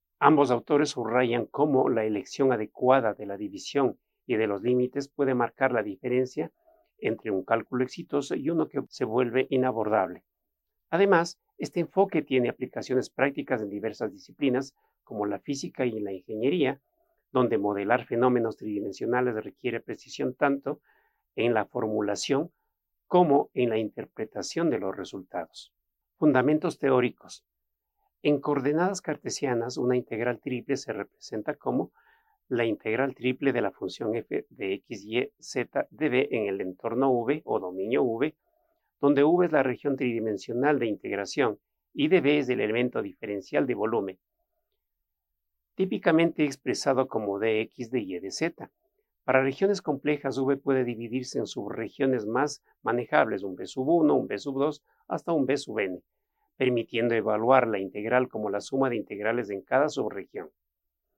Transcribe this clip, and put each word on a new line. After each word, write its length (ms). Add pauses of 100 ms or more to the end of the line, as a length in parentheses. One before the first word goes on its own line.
(200)
Ambos 300
autores 400
subrayan 540
cómo 460
la 140
elección 480
adecuada 600
de 140
la 100
división 640 (280)
y 100
de 100
los 160
límites 460
puede 260
marcar 380
la 100
diferencia 680 (460)
entre 340
un 120
cálculo 380
exitoso 540
y 120
uno 200
que 200
se 160
vuelve 460
inabordable. 720 (680)
Además, 500 (180)
este 220
enfoque 420
tiene 260
aplicaciones 640
prácticas 500
en 100
diversas 420
disciplinas, 640 (280)
como 240
la 140
física 440
y 140
la 140
ingeniería, 680 (520)
donde 260
modelar 480
fenómenos 500
tridimensionales 840
requiere 380
precisión 540
tanto 460 (560)
en 160
la 120
formulación 880 (560)
como 460
en 160
la 80
interpretación 920
de 80
los 180
resultados. 760 (440)
Fundamentos 600
teóricos. 640 (800)
En 180
coordenadas 600
cartesianas, 760
una 200
integral 440
triple 360
se 160
representa 600
como 380 (560)
la 180
integral 480
triple 380
de 100
la 100
función 420
f 340
de 260
x, 300
y, 240 (120)
z 500
de 180
b 220
en 160
el 140
entorno 500
V 340
o 140
dominio 460
V, 320 (640)
donde 240
V 220
es 60
la 100
región 340
tridimensional 840
de 80
integración 720 (340)
y 160
de 120
B 180
es 100
el 120
elemento 420
diferencial 640
de 80
volumen, 440 (1600)
típicamente 720
expresado 640
como 300
dx 520
de 100
y 180
de 120
z. 400 (540)
Para 180
regiones 380
complejas, 560
V 220
puede 260
dividirse 540
en 80
subregiones 800
más 360 (200)
manejables, 600
un 120
V 120
sub 220
uno, 280
un 100
V 120
sub 200
dos, 240 (260)
hasta 240
un 120
V 120
sub 240
n, 220 (560)
permitiendo 560
evaluar 520
la 120
integral 500
como 220
la 100
suma 300
de 60
integrales 520
en 140
cada 260
subregión. 640 (680)